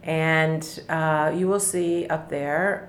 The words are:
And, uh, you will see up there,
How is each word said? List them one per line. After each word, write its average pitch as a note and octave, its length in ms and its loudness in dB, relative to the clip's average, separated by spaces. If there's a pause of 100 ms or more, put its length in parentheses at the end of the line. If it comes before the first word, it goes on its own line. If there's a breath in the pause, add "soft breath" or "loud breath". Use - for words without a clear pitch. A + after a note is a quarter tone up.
And, D#3+ 840 0
uh, D#3 460 2
you F#3 140 0
will G3+ 120 2
see F3 460 0
up D#3+ 220 -4
there, D3+ 600 -2